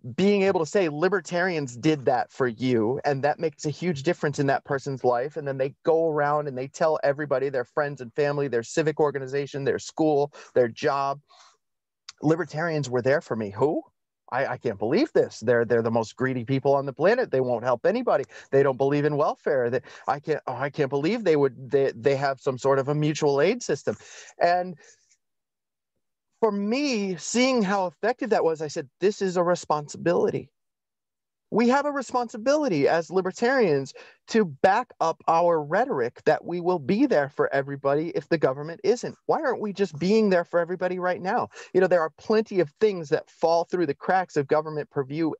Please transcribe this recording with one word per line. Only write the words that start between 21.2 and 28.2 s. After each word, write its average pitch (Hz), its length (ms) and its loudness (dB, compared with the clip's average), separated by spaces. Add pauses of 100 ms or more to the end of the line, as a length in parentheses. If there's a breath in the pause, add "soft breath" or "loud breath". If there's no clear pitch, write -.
they 165 100 4
would, 139 220 2 (120)
they, 139 280 2
they 135 180 2
have 135 260 -2
some 131 160 -2
sort 135 220 2
of 131 100 -2
a 147 60 0
mutual 151 460 0
aid 220 200 2
system. 139 360 -4 (420 loud breath)
And 175 380 0 (1600 soft breath)
for 220 100 4
me, 208 640 -2
seeing 240 460 0
how 190 240 0
effective 214 440 -4